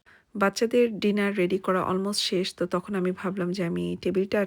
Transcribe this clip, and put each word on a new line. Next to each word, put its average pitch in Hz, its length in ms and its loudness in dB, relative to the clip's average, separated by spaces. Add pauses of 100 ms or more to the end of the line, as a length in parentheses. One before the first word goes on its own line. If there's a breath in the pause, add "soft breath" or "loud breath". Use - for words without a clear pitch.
(360 soft breath)
বাচ্চাদের 220 640 2
ডিনার 202 360 2
রেডি 185 220 2
করা 185 340 0
almost 190 220 0
শেষ, - 420 -2
তো 180 100 -2
তখন 180 300 -4
আমি 185 160 0
ভাবলাম 185 400 -4
যে 185 120 -2
আমি 175 380 -2
টেবিলটা 190 460 0